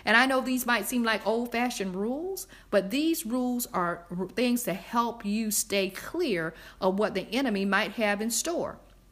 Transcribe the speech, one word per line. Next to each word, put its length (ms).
And 100
I 120
know 160
these 240
might 180
seem 200
like 220
old-fashioned 680
rules, 520
but 220
these 340
rules 480
are 380
r-, 180
things 360
to 100
help 500
you 260
stay 380
clear 640
of 160
what 160
the 180
enemy 320
might 280
have 280
in 100
store. 480